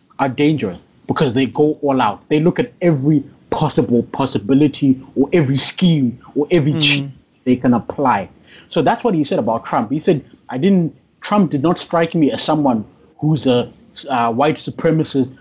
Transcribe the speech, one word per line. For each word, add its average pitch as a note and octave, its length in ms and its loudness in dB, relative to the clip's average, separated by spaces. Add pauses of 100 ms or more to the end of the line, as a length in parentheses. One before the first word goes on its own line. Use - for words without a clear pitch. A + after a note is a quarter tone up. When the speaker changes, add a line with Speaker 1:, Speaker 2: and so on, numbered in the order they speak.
(180)
Speaker 1:
are C3+ 100 -2
dangerous C3 500 0 (280)
because C3 280 0
they C3+ 120 2
go D3+ 360 0
all C3+ 180 0
out. G#2 280 -2
They D3+ 120 2
look E3 180 0
at D#3+ 140 -2 (100)
every D3+ 400 2 (280)
possible A#2+ 520 0
possibility C3+ 960 0 (140)
or C#3 180 0
every C#3 260 2
scheme C#3+ 600 0 (160)
or D3 160 0
every D#3 220 2
Speaker 2:
Mm-hmm. E3 80 -2
Speaker 1:
cheat C#3+ 300 -2 (340)
they B2+ 120 2
can B2+ 180 2
apply. A2 540 -2 (420)
So E3 120 0
that's G#3 220 0
what A3+ 100 0
he D#3 100 2
said F#3 140 -2
about A2+ 260 -2
Trump. A#2+ 260 -2
He D3+ 100 -2
said, D#3 240 0 (240)
"I - 100 -8
didn't, F3 360 2 (260)
Trump G3+ 320 0
did C#3 100 -2
not E3 160 0
strike E3 360 -2
me D#3 180 2
as - 100 -6
someone C#3 420 0 (340)
who's D3+ 280 0
a, B2 240 0 (380)
uh, A#2 240 -2
white C#3+ 240 0
supremacist. D3+ 720 -2 (100)